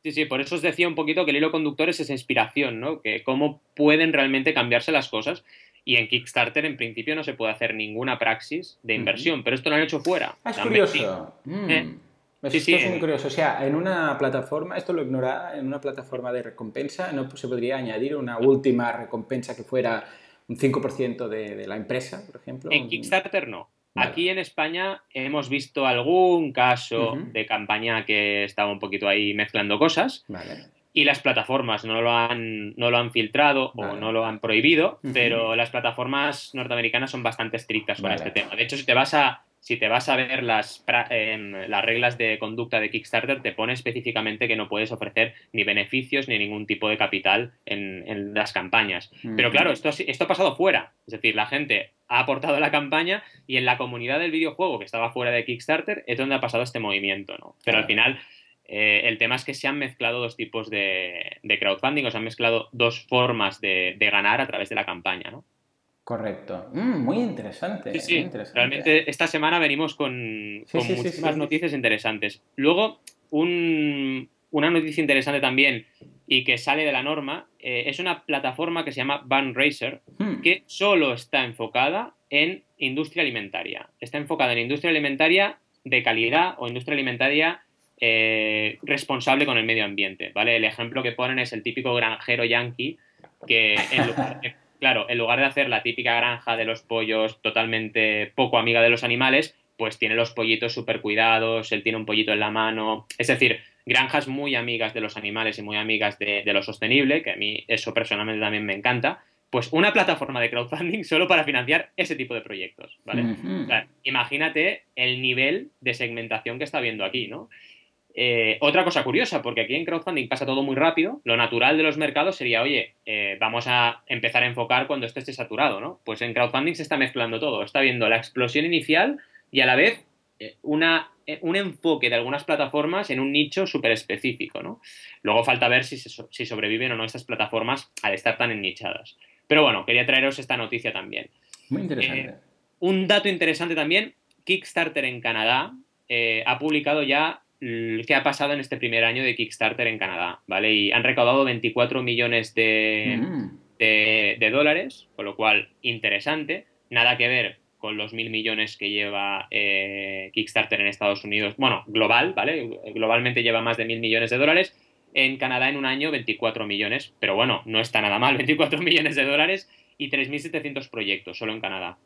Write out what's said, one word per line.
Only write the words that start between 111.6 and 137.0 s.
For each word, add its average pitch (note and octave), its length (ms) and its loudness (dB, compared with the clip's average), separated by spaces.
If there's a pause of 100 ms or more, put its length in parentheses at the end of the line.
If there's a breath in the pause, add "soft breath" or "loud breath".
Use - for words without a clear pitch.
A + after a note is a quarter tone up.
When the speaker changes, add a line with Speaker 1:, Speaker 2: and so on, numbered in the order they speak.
Speaker 1:
ese E3 200 -2
tipo B2 180 -6
de A2+ 80 -6
proyectos, - 640 -14
¿vale? A#2+ 180 -2
Speaker 2:
Ujú. A#2 400 -4
Speaker 1:
O A2 40 -4
sea, A2+ 200 0 (180)
imagínate D3 800 -2 (140)
el B2+ 260 0
nivel C3+ 480 0 (100)
de B2+ 140 -2
segmentación A#2 640 -6
que D3 60 -6
está C#3+ 140 -6
habiendo A2 260 -2
aquí, A2 240 -4
¿no? A2+ 200 -14 (720 loud breath)
Eh, A#2 400 2
otra D3 220 6
cosa D#3+ 220 2
curiosa, D#3 380 0
porque A2+ 180 -2
aquí A2+ 160 -2
en E3 80 -4
crowdfunding E3 440 -4
pasa C3 160 -2
todo C3+ 200 0
muy C3+ 100 0
rápido, E3 480 2
lo A#2 140 2
natural A#2+ 400 4
de D#3 80 4
los D3 140 2
mercados D3+ 360 0
sería, A#2 280 0
"Oye, C3 320 0 (120)
eh, G#2 320 -2
vamos A2+ 300 -2
a A#2+ 400 2
empezar A#2+ 340 0
a B2 40 4
enfocar B2 420 0
cuando C3 180 -2
esto B2+ 140 -10
esté C3 120 -10
saturado", A2 480 -2
¿no? E3 240 -10
Pues A2 180 -8
en A#2 120 -4
crowdfunding C3 400 2
se C3 80 -8
está D3 140 -2
mezclando A#2+ 420 0
todo, A#2+ 240 -2
está C3+ 180 -2
viendo B2 280 2
la A2+ 80 6
explosión B2+ 480 -2
inicial E3+ 540 2 (340 loud breath)
y C3 80 2
a B2+ 60 6
la B2+ 100 4
vez, F#3 280 4 (360)
eh, - 220 -16
una, D#3+ 500 2 (140)
eh, D#3 160 -8
un E3+ 120 -2
enfoque D#3+ 560 0
de A#2+ 60 2
algunas C3 280 -2
plataformas D3+ 640 -2
en C3 100 -2
un C#3 100 0
nicho D3+ 380 0
súper A#2 240 0
específico, A2 680 -4
¿no? G3+ 180 -12 (420 loud breath)
Luego A2 220 4
falta B2 240 4
ver B2+ 160 4
si C3 120 -8
se A#2 120 -14
so-, - 240 -16
si A#2+ 120 -8
sobreviven A2 480 -2
o A2+ 40 -2
no A2+ 80 -4